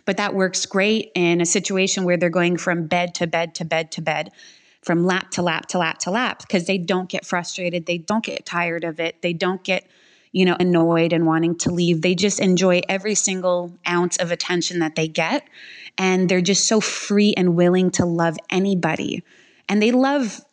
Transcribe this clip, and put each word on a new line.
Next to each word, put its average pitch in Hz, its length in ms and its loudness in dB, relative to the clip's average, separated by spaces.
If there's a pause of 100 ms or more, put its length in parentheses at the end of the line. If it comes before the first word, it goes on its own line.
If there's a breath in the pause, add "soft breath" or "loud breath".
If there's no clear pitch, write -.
But 196 120 -2
that 208 180 -2
works 185 320 0
great 214 480 0
in 175 260 2
a 170 60 2
situation 185 580 0
where 180 120 2
they're 175 140 2
going 175 260 2
from 170 300 -2
bed 175 300 -2
to 175 100 -2
bed 165 300 -2
to 170 80 -6
bed 160 280 -2
to 165 100 -10
bed, 156 280 -4 (520 loud breath)
from 170 220 2
lap 185 280 -2
to - 100 -4
lap 160 240 -2
to - 120 -4
lap 165 200 -2
to - 120 -6
lap, 226 380 -4
'cause 180 160 -2
they 196 140 -2
don't 185 300 -4
get - 180 -8
frustrated. 175 600 -6
They 175 120 -2
don't 214 260 -2
get - 220 -10
tired 170 360 -4
of 165 160 -6
it. 165 220 -6
They 175 140 -2
don't 185 280 -2
get, 185 240 -4 (460 soft breath)
you 185 140 4
know, 180 120 2
annoyed 165 540 4
and 170 140 2
wanting 165 320 2
to - 120 -2
leave. 170 300 2
They 185 140 2
just 190 260 0
enjoy 185 480 4
every 196 260 -2
single 180 640 -2 (100)
ounce 175 300 0
of 170 140 -2
attention 175 480 -2
that 156 160 -2
they 160 120 0
get. 165 400 -2 (520 loud breath)
And 185 300 2
they're 180 120 2
just 190 260 2
so 220 140 4
free - 560 0
and 175 200 2
willing 180 360 4
to 180 140 0
love 170 320 0 (100)
anybody. 185 760 -2 (460 soft breath)
And 208 140 2
they 220 100 4
love 262 480 2 (120)